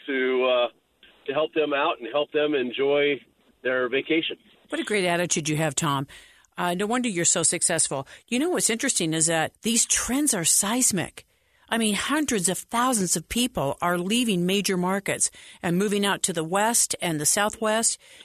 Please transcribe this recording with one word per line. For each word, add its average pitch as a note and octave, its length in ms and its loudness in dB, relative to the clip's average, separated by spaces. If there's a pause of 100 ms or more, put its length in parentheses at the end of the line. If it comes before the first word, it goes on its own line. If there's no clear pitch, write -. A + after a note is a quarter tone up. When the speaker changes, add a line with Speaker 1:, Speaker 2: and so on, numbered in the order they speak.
Speaker 1:
to, B2+ 380 2
uh, B2 240 4 (580)
to C#3 60 -4
help D3+ 220 -2
them D3 180 2
out D3 260 0
and A#2 140 -10
help D3 200 0
them D3+ 220 2
enjoy C#3 640 2 (440)
their B2+ 260 0
vacation. C#3 480 -2 (320)
Speaker 2:
What D4 100 -4
a E4 60 -4
great G#3 220 0
attitude E3+ 420 0
you D3+ 80 0
have, D3+ 180 0
Tom. C#3 320 -2 (520)
Uh, F3+ 160 0
no F#3 100 -2
wonder A#3+ 240 -2
you're E3+ 160 -2
so E3 180 2
successful. D#3 640 0 (220)
You A#3+ 100 0
know D#4+ 120 0
what's - 180 2
interesting A3 460 -2
is D#3+ 140 2
that D#3+ 240 0 (100)
these A3+ 240 2
trends C4 480 0
are F3 100 -2
seismic. G#3 800 0 (480)
I A3+ 60 0
mean, G#3+ 160 2
hundreds B3 540 0
of F3+ 100 -2
thousands A#3 580 0
of E3 120 -8
people F#3 520 -2
are F3 160 0
leaving G3 480 0
major F#3+ 320 0
markets F3+ 540 -2 (320)
and F3 160 0
moving G3+ 260 0
out G3 200 0
to F#3+ 80 -2
the D#3+ 120 -2
West G3+ 560 0
and D#3+ 200 -2
the D3+ 40 -4
Southwest. G#3+ 720 0 (280)